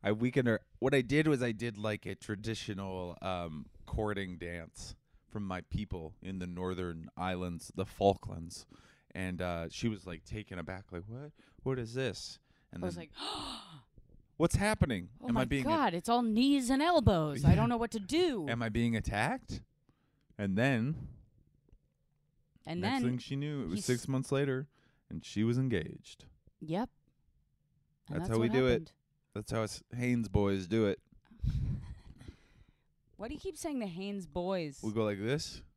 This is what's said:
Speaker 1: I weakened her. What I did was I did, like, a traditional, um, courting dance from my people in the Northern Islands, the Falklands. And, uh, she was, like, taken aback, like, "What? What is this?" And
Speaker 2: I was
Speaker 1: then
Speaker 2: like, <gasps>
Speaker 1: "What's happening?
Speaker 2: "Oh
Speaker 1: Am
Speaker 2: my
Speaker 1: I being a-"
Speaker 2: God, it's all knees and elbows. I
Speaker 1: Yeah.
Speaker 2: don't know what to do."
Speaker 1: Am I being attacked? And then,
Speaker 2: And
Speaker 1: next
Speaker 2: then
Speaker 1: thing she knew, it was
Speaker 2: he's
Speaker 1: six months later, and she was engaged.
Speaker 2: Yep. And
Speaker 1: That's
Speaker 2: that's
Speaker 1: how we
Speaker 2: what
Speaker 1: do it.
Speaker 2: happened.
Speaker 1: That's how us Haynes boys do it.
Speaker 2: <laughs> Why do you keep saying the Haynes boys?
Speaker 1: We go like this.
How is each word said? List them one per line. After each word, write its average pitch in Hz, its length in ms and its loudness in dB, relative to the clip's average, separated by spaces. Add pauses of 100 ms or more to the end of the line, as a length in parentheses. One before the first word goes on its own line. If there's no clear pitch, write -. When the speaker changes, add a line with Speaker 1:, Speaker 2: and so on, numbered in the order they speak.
Speaker 1:
I 101 80 2
weakened 123 360 2
her. 110 140 2 (180)
What 131 140 2
I 135 80 6
did 147 260 4
was 143 160 4
I 120 80 0
did, 110 260 -4
like, 107 280 -2
a 101 100 -6
traditional, 98 1040 -6
um, 85 460 -4 (180)
courting 98 520 -2
dance 85 580 -10 (340)
from 104 160 -6
my 92 160 -4
people 87 600 -6
in 92 180 -8
the 90 80 -4
Northern 87 680 -4
Islands, 90 600 -4
the 95 100 -2
Falklands. 95 800 2 (480)
And, 90 280 -4
uh, 85 280 -2
she - 180 -4
was, 104 200 -4
like, 85 180 -10
taken 104 340 -10
aback, 95 320 -8
like, 87 160 -6
"What? 135 240 -12 (320)
What 131 160 0
is 113 140 -6
this?" 127 460 -4 (340)
And 180 100 -8
Speaker 2:
I 185 40 -2
was 170 80 -4
Speaker 1:
then 170 80 -10
Speaker 2:
like, 151 120 -18
<gasps> 269 680 -10 (540)
Speaker 1:
"What's 170 180 4
happening? 156 540 2 (120)
Speaker 2:
"Oh 262 60 -8
Speaker 1:
Am 233 80 2
Speaker 2:
my 180 60 4
Speaker 1:
I 127 40 4
being 139 200 0
a-" 285 40 0
Speaker 2:
God, 285 240 2
it's 175 160 -4
all 240 140 4
knees 247 480 4
and 269 100 4
elbows. 180 640 4
I - 40 10
Speaker 1:
Yeah. - 60 12
Speaker 2:
don't - 140 4
know 240 80 2
what 233 140 -2
to 226 80 -2
do." 233 500 2
Speaker 1:
Am 117 140 0
I 113 60 0
being 117 260 2
attacked? 110 680 -2 (760)
And 98 200 0
then, 127 500 2 (1600)
Speaker 2:
And 175 160 -4
Speaker 1:
next 247 220 2
Speaker 2:
then 240 80 2
Speaker 1:
thing 127 80 0
she 135 160 -6
knew, 143 260 -2
it 107 60 -4
was 82 80 -2
Speaker 2:
he's 208 100 -2
Speaker 1:
six 123 220 2
months 131 240 0
later, 139 360 0 (420)
and - 140 -8
she 104 200 0
was 120 160 4
engaged. - 680 -2 (360)
Speaker 2:
Yep. 170 280 -2 (1200)
And - 80 -6
Speaker 1:
That's 170 140 -2
Speaker 2:
that's - 0 -
Speaker 1:
how 113 120 4
we 117 80 4
Speaker 2:
what 127 80 4
Speaker 1:
do 131 80 6
it. 123 60 6
Speaker 2:
happened. 110 200 0 (420)
Speaker 1:
That's 104 180 -6
how 113 120 0
us - 200 -6 (120)
Haynes 120 340 2
boys 98 380 4
do 107 200 4
it. 98 120 2 (440)
Speaker 2:
<laughs> - 80 2 (1700)
Why 202 100 -10
do 269 60 -8
you 302 60 -10
keep 370 180 -8
saying 294 220 -4
the 214 80 -2
Haynes 190 380 -6
boys? 175 560 -2
Speaker 1:
We 107 100 -2
go 110 140 2
like 104 140 0
this. 131 420 -2 (160)